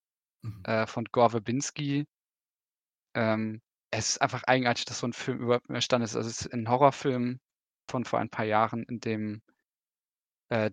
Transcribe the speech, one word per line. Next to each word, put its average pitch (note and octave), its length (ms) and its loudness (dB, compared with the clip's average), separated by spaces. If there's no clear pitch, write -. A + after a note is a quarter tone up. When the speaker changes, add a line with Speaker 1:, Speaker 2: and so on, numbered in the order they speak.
Speaker 1:
Mhm. G#2+ 220 -10
Speaker 2:
äh, A2 220 2
von A#2 180 -6
Gore A#2 260 6
Verbinski. C#3 760 -2
Ähm, A2 460 0
es A2 200 -2
ist - 100 -4
einfach B2+ 220 -2
eigenartig, B2 420 2
dass - 140 -10
so C3 80 -2
ein A#2 60 -4
Film B2 260 -6
überhaupt A#2+ 300 0
entstanden A#2+ 360 0
ist. A2 100 -6
Also A#2 140 -2
es A2+ 120 -8
ist - 120 -10
ein A#2 160 -2
Horrorfilm B2+ 680 4
von B2 160 -2
vor B2 140 0
ein A2 100 -2
paar - 160 -4
Jahren, A2 380 2
in A#2+ 160 -8
dem, G#2+ 420 -4
äh, A2 240 0